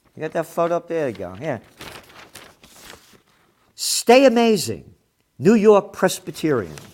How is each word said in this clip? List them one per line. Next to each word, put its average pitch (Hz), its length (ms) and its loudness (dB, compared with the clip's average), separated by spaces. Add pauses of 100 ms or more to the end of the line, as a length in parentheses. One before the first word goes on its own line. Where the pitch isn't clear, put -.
(160)
You - 60 -14
got 156 100 -10
that 165 140 -6
photo 170 300 -4
up 170 120 -10
there? 165 120 -6
There 147 100 -4
you 110 40 -10
go. 95 260 -12
Yeah. 139 180 -8 (2250)
Stay - 500 2
amazing. 220 720 0 (440)
New 170 160 4
York 208 380 4
Presbyterian. 131 840 -4 (180)